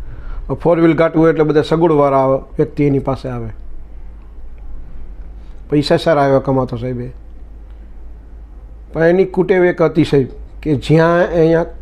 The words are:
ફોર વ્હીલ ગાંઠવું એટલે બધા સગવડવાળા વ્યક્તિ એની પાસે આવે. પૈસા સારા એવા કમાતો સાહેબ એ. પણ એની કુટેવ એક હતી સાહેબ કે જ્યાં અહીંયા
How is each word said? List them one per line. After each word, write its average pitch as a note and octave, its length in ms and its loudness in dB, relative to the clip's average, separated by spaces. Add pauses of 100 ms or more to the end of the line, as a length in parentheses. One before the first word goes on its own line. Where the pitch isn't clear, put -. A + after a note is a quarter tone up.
(640)
ફોર E3 180 4
વ્હીલ E3 140 6
ગાંઠવું E3 360 4
એટલે D3+ 140 2
બધા D3+ 260 4
સગવડવાળા C#3+ 680 4 (200)
વ્યક્તિ D3 280 0
એની C#3 200 2
પાસે C3+ 220 -4
આવે. A#2 220 -8 (2250)
પૈસા D3+ 280 2
સારા D3 300 2
એવા C3+ 120 4
કમાતો C3 360 -2
સાહેબ A#2+ 240 -6
એ. B2+ 100 -10 (1800)
પણ D#3+ 120 0
એની F3+ 220 4 (100)
કુટેવ F#3 280 2
એક E3+ 180 2
હતી D#3+ 220 2
સાહેબ C3+ 240 2 (340)
કે D3+ 140 0 (120)
જ્યાં E3 360 4 (140)
અહીંયા E3 260 4 (180)